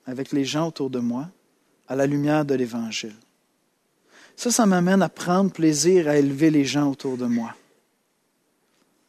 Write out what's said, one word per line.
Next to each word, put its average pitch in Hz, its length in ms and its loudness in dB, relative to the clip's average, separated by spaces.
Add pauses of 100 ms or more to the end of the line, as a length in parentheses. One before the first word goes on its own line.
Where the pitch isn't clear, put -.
avec 127 260 -10
les 143 120 0
gens 151 240 -2
autour 143 220 -6
de 127 100 -4
moi 120 300 -4 (580)
à 127 80 -8
la 139 120 2
lumière 147 380 0
de 139 100 0
l'Évangile. 113 600 -6 (1200)
Ça, 240 160 -4
ça 233 140 2
m'amène 185 360 4
à 160 80 2
prendre 185 420 0
plaisir 160 560 2
à 147 100 2
élever 143 340 2
les 147 140 2
gens 139 260 0
autour 131 260 -6
de 123 80 -4
moi. 113 300 -4 (1500)